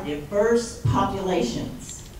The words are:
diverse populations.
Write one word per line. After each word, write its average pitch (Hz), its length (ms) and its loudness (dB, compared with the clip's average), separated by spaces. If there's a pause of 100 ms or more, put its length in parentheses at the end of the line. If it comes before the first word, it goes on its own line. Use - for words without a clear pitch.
diverse 202 800 2
populations. 190 1300 0 (120)